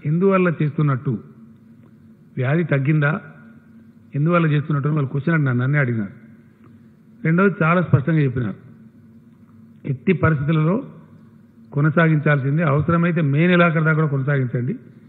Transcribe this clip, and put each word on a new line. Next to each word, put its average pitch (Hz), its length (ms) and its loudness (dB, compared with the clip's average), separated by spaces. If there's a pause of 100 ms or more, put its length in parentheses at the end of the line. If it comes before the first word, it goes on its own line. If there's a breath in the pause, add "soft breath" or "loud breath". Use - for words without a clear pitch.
ఎందువల్ల 180 480 2 (100)
చేస్తున్నట్టు, 139 560 -2 (1200)
వ్యాధి 139 260 0
తగ్గిందా, 143 580 0 (920)
ఎందువల్ల 165 300 2
చేస్తున్నట్టు 147 420 -2
అని 151 80 -2
వాళ్ళు 139 160 -2
question 143 220 -2
అడిగినారు, 135 240 0
నన్నే 135 220 0
అడిగినారు. 113 320 -2 (1120)
రెండోది 175 380 2
చాలా 170 180 2
స్పష్టంగా - 380 2
చెప్పినారు, 120 360 -2 (1300)
ఎట్టి 147 280 -2
పరిస్థితులలో 160 720 -2 (880)
కొనసాగించాల్సిందే, 151 920 0
అవసరమైతే 170 580 0
మే 147 260 2
నెలాఖరు 170 320 4
దాకా 160 140 2
కూడా 156 140 0
కొనసాగించండి, 135 680 -2 (340 loud breath)